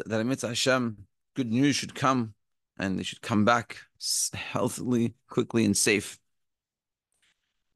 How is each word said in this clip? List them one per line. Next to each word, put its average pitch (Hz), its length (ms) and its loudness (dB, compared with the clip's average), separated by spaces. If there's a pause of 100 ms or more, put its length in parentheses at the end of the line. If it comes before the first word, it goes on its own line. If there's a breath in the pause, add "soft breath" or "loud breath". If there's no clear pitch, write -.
that 110 180 -2
Mitzvah 127 240 -4
Hashem, 120 500 0 (380)
good 120 160 -2
news 131 240 4
should - 180 -6
come, 127 420 0 (440)
and 95 180 -2
they 92 60 -4
should - 180 -12
come 107 220 2
back 117 360 2 (200)
s-, - 340 -4
healthily, 117 800 -2 (140)
quickly, 117 380 0
and 101 100 4
safe. - 420 2 (1600)